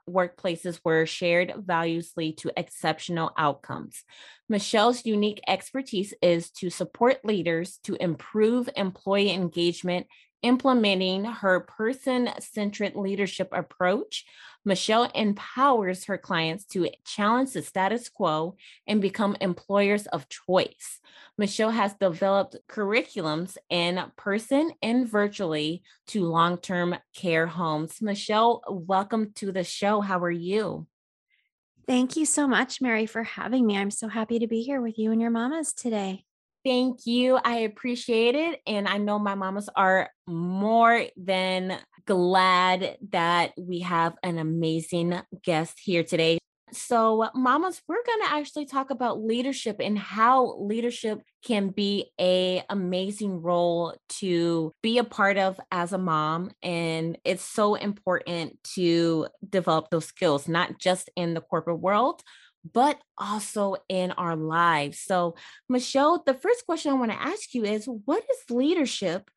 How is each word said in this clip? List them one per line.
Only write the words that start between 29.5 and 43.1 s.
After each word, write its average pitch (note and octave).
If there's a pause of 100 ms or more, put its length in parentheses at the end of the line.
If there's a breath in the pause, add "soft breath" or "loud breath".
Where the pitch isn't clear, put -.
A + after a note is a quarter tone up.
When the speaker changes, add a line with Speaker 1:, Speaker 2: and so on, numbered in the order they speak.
Speaker 1:
the F#3
show. G3+
How G3
are F3
you? F3 (1000)
Speaker 2:
Thank B3+
you D#4
so C#4+
much, B3
Mary, A3+
for A3+
having A3+
me. G#3
I'm G3+
so A3
happy A3+
to A3+
be A3+
here C4+
with A3+
you A3
and A3+
your A#3
mamas C4
today. G3+ (380)
Speaker 1:
Thank B3+
you. B3
I A#3+
appreciate A#3+
it. D#4+
And G3+
I G3
know G#3
my G3+
mamas G3
are F#3+ (160)
more G3 (100)
than F#3 (260)
glad F#3 (140)